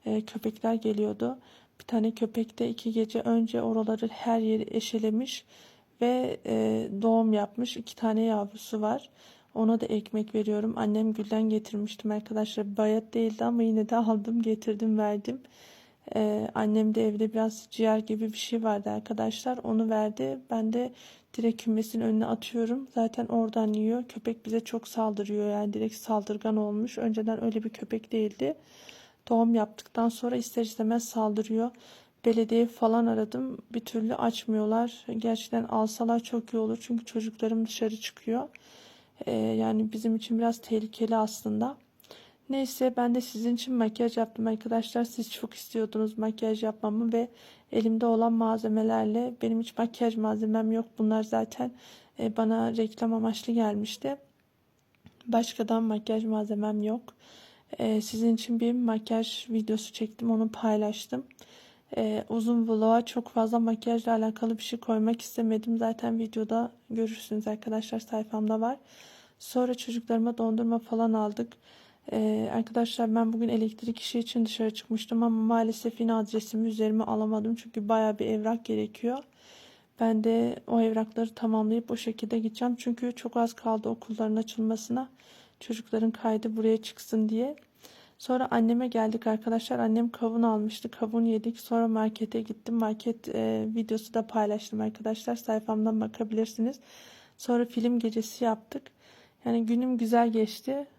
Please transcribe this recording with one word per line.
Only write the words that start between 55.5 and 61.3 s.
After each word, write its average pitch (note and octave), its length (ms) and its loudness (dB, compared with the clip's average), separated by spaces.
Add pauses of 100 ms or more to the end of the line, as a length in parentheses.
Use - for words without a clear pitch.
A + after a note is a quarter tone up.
makyaj G#3+ 420 0
malzemem G#3+ 580 0
yok. G#3+ 320 -4 (640)
E, A3 220 2
sizin A3+ 340 2
için A3+ 260 0
bir A#3 120 2
makyaj A3+ 800 -2
videosu G#3+ 420 -2
çektim. A3+ 380 -4
Onu A3 180 2
paylaştım. A3 800 -2 (720)